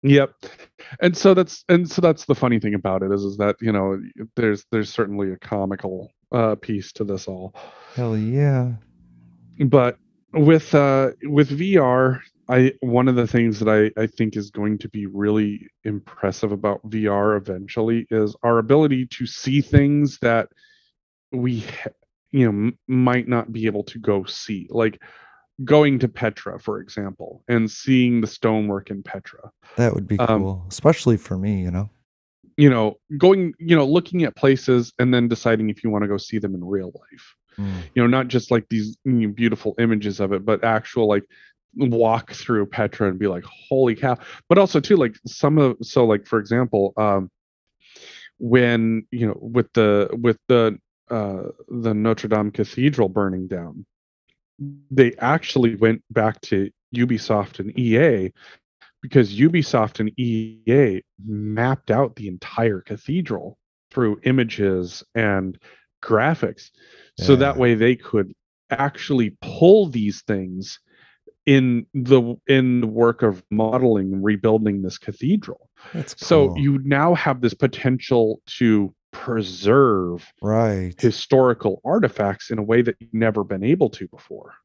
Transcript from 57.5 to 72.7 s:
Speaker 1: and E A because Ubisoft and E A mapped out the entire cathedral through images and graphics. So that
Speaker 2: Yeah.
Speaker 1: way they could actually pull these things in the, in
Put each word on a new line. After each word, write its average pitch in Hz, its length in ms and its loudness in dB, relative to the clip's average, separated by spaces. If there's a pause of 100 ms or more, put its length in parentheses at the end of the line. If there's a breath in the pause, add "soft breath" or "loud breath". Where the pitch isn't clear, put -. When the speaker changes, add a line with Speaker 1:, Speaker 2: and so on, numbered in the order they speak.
Speaker 1:
and 98 200 -8
E 117 200 2
A 113 340 2 (720 soft breath)
because 101 360 2
Ubisoft 135 600 2
and 107 180 -2
E 110 500 -4
A 117 340 2 (240)
mapped 107 640 -4
out 117 260 0
the 101 120 -12
entire 98 520 -4
cathedral 123 800 -8 (320)
through 110 340 -2
images 101 800 -2 (120)
and 98 440 -2 (440 soft breath)
graphics. 113 680 -2 (480 soft breath)
So 135 180 6
that 135 200 2
Speaker 2:
Yeah. 131 40 -2
Speaker 1:
way 120 140 4
they 117 220 2
could 101 360 -4 (380)
actually 123 720 -2
pull 185 440 6
these 110 360 -4
things 95 560 -6 (680 soft breath)
in 127 460 4
the, 123 420 4 (120)
in 127 340 2